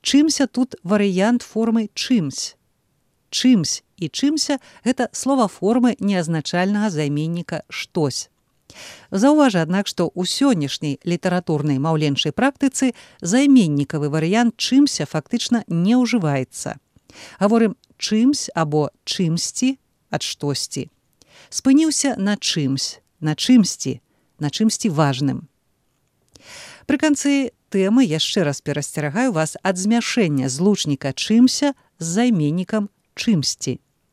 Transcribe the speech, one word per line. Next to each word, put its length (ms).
Чымся 480
тут 320
варыянт 640
формы 480
чымсь. 640
Чымсь 520
і 140
"чымся" – 480
гэта 280
словаформы 880
неазначальнага 880
займенніка 800
штось. 580
Заўважы, 520
аднак, 240
што 240
ў 160
сённяшняй 800
літаратурнай 760
маўленчай 540
практыцы 640
займеннікавы 920
варыянт 460
"чымся" 500
фактычна 600
не 260
ўжываецца. 840
Гаворым 380
"чымсь" 540
або 340
"чымсьці" 720
ад 160
"штосьці". 640
Спыніўся 640
на 200
"чымсь", 640
на 140
чымсьці, 680
на 100
чымсьці 380
важным. 600
Пры 100
канцы 540
тэмы 400
яшчэ 400
раз 120
перасцерагаю 760
вас 260
ад 160
змяшэння 720
злучніка 640
"чымся" 640
з 80
займеннікам 720
"чымсьці". 640